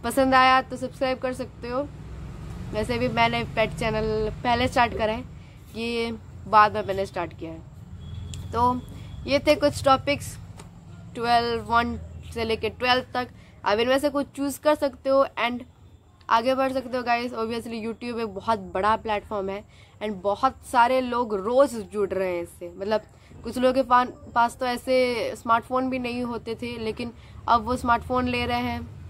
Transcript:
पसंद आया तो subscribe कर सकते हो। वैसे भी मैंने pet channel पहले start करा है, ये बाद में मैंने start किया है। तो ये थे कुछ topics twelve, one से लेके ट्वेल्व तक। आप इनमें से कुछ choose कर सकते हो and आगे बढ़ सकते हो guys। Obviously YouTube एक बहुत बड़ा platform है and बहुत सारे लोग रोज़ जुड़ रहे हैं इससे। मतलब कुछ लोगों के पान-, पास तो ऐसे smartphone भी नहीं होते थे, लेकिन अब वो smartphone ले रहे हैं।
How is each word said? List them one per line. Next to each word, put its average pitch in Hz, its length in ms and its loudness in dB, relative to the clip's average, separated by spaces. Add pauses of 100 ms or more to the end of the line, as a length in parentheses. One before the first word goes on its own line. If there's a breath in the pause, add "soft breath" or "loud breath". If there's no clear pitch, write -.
पसंद 262 320 4
आया 262 260 8
तो 254 160 -10
subscribe 254 400 -2
कर 254 160 -4
सकते 247 340 -10
हो। 254 200 -4 (880)
वैसे 220 240 -2
भी 247 100 0
मैंने 233 360 2
pet 220 300 0
channel 220 580 -2 (120)
पहले 247 240 2
start 240 300 2
करा 220 160 0
है, 247 100 -6 (520 loud breath)
ये 233 420 -4 (300)
बाद 208 260 8
में 208 120 -2
मैंने 196 200 0
start 170 280 -6
किया 160 180 -10
है। 160 80 -12 (920)
तो 247 280 2 (460 loud breath)
ये 269 120 4
थे 302 160 4
कुछ - 280 0
topics 269 540 2 (800)
twelve, 233 460 2
one 233 380 2 (340)
से 226 100 -2
लेके 220 260 0
ट्वेल्व 247 440 2
तक। 247 140 -2 (380 loud breath)
आप 208 140 2
इनमें 254 200 4
से 285 100 2
कुछ 277 160 -2 (100)
choose 277 240 -4
कर 302 160 4
सकते 269 340 -4
हो 269 180 6 (180)
and 240 140 -4 (680)
आगे 233 260 4
बढ़ 269 160 0
सकते 254 260 -4
हो 240 60 -4
guys। 240 300 0
Obviously 226 540 -6
YouTube 226 320 -6
एक 226 80 -4
बहुत 202 320 -2
बड़ा 190 360 0
platform 208 540 -4
है 202 140 -8 (400 soft breath)
and 214 200 -4
बहुत 202 320 2 (160)
सारे 254 300 6
लोग 240 320 0
रोज़ 233 440 4
जुड़ 196 320 -2
रहे 185 260 -2
हैं 175 80 -4
इससे। 175 340 -14
मतलब 208 240 0 (420 loud breath)
कुछ 226 140 -8
लोगों 254 160 4
के 269 100 4
पान-, 247 520 2
पास 240 220 2
तो 262 80 -4
ऐसे 247 720 0
smartphone 247 540 0
भी 254 100 -2
नहीं 247 240 -4
होते 233 320 -6
थे, 233 220 -8
लेकिन 226 340 -6 (360 loud breath)
अब 226 180 4
वो 247 100 0
smartphone 247 520 0
ले 240 180 -2
रहे 240 140 0
हैं। 240 400 -6 (100)